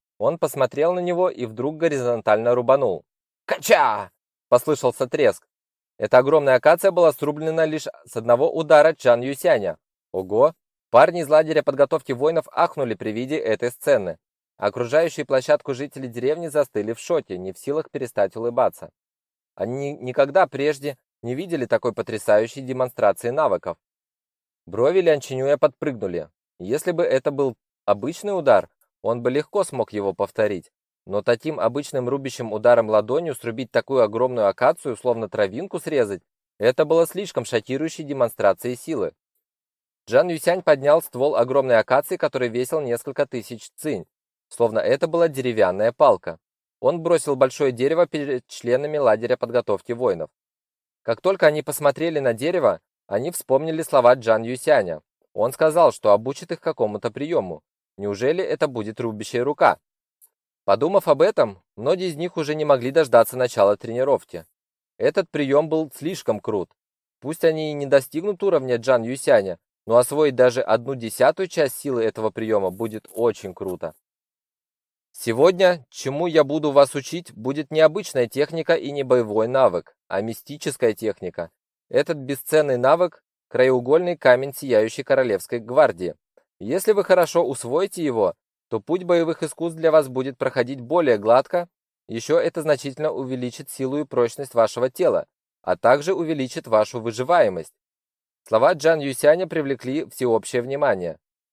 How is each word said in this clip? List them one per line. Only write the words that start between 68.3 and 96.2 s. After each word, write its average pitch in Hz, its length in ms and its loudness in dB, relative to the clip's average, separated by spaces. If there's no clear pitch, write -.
уровня 135 340 0
Джан 120 260 2
Юсяня, 113 540 0
но 113 120 4
освоить 143 380 2
даже 127 260 4
одну 120 340 -2
десятую 127 520 0
часть 151 300 -2
силы 127 260 -4
этого 110 260 -2
приема 107 400 -2
будет 107 420 -8
очень 110 420 -2
круто. 90 400 -8
Сегодня, 175 760 2
чему 143 340 -6
я 156 180 4
буду 147 280 -2
вас 139 240 6
учить, 156 380 -10
будет 139 360 -8
не 156 120 0
обычная 156 460 2
техника 156 460 -2
и 143 180 -4
не 143 120 -4
боевой 113 440 2
навык, 120 480 0
а 95 140 -4
мистическая 120 720 -4
техника. 98 580 -8
Этот 147 300 -2
бесценный 139 600 0
навык — 160 460 0
краеугольный 131 720 2
камень 131 380 2
Сияющей 113 480 0
Королевской 123 560 -2
Гвардии. 107 560 0
Если 165 340 0
вы 202 100 0
хорошо 175 440 2
усвоите 147 560 -4
его, 113 300 0
то 113 100 -4
путь 180 240 -4
боевых 165 400 0
искусств 160 340 -8
для 160 140 2
вас 151 180 4
будет 131 300 -6
проходить 131 420 -2
более 131 380 2
гладко. 131 500 2
Еще 113 320 -2
это 160 240 -4
значительно 147 480 -2
увеличит 127 580 -8
силу 135 300 -6
и 147 60 -6
прочность 123 500 -4
вашего 120 340 2
тела, 127 380 0
а 92 160 -2
также 147 380 2
увеличит 151 500 -6